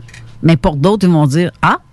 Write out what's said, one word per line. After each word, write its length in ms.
Mais 140
pour 180
d'autres, 320
ils 60
vont 140
dire, « 240
Ah, 160